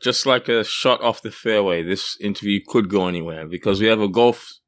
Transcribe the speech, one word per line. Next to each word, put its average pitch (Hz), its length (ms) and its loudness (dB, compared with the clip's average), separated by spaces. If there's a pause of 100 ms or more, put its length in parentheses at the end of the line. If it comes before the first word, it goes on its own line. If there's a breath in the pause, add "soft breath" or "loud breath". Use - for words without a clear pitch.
Just - 240 0
like 127 220 2
a 113 160 2
shot - 360 0
off 117 220 0
the 110 80 -10
fairway, 98 540 0
this 95 360 -6
interview 101 460 -2
could 107 220 0
go 92 180 0
anywhere 82 400 -6
because 95 340 -2
we 110 60 2
have 110 140 4
a 101 80 0
golf 95 420 2 (180)